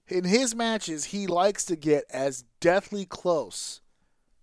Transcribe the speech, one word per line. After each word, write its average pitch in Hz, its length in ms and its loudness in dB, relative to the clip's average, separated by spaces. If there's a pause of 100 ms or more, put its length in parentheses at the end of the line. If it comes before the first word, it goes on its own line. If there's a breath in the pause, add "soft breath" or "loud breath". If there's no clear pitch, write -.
In 180 160 -2
his 226 320 2
matches, 220 500 -2
he 202 200 -6
likes 185 400 2
to 180 100 -2
get 151 360 2
as 135 320 -4 (160)
deathly 190 460 2
close - 760 -4 (600)